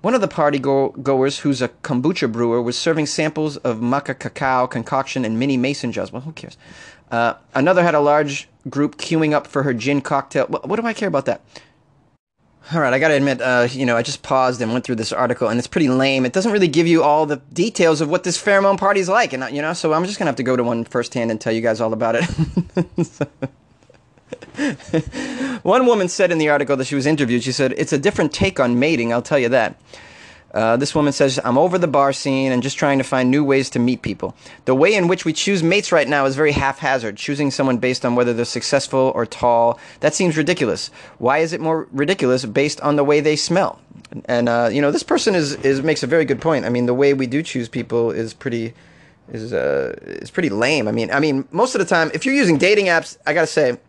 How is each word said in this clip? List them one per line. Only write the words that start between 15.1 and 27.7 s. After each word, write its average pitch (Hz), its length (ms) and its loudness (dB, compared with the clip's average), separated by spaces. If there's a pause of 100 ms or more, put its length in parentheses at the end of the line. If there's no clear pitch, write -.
article, 120 340 0
and 113 100 0
it's 123 120 -4
pretty 160 180 2
lame. 131 380 2
It 123 80 -2
doesn't 196 180 0
really 202 160 2
give 160 180 2
you 165 160 4
all 151 240 4
the 147 120 -4 (160)
details 170 480 2
of 147 80 -2
what 180 160 -2
this 175 160 -2
pheromone 196 360 4
party's 196 300 0
like, 214 240 2
and, 131 140 -6
uh, - 20 -8
you 143 140 -6
know, 156 100 -2
so 165 220 -2
I'm 165 100 2
just 208 160 -6
gonna 175 80 0
have 135 80 -2
to 143 80 -4
go 127 140 0
to 123 80 0
one 117 180 -2
firsthand 117 480 -4
and 107 80 -4
tell 117 140 -2
you 113 80 -2
guys 113 180 0
all 110 140 0
about 113 240 0
it. 170 80 0 (2250)
<laughs> 254 1080 -6
One 240 220 2
woman 208 240 2
said 180 220 0
in 165 80 0
the 151 100 2
article 143 280 2
that 127 100 -2
she 143 80 -4
was 135 100 0
interviewed, 131 380 2
she 127 80 -4
said, 131 260 0